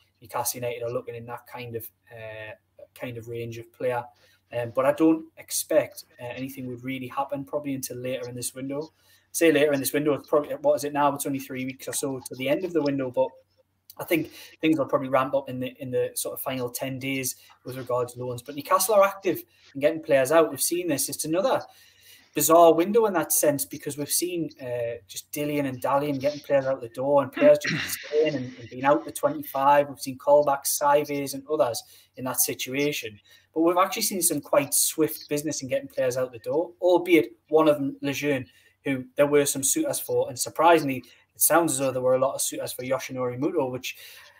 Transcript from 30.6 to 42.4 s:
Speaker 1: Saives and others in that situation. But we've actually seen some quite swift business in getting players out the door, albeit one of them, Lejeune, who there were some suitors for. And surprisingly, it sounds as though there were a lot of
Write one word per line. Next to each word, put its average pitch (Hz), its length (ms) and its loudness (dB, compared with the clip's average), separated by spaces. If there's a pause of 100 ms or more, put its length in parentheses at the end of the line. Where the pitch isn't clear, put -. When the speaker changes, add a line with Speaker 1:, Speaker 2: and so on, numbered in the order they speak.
Speaker 1:
Saives 143 640 2
and 135 180 -10
others 120 320 0 (340)
in 127 100 -10
that 123 160 -2
situation. 127 760 -4 (360)
But 156 60 0
we've 170 160 4
actually 196 260 2
seen 185 200 -4
some 156 180 0
quite 139 320 0
swift - 560 -2
business 147 320 -4
in 135 80 -8
getting 135 200 -4
players 131 280 -2
out 127 160 -2
the 120 60 -16
door, 151 320 -4 (100)
albeit 175 520 4 (180)
one 156 180 6
of 143 80 6
them, 135 240 -4
Lejeune, 139 460 -2 (360)
who 131 220 -4 (120)
there 143 100 6
were 143 180 4
some 139 180 -2
suitors 147 380 0
for. 123 300 -2
And 123 80 -10
surprisingly, 147 640 2 (300)
it - 80 -18
sounds 160 300 4
as 131 60 -4
though 135 120 0
there 127 100 -2
were 127 140 4
a 127 40 4
lot 135 160 2
of 135 60 -6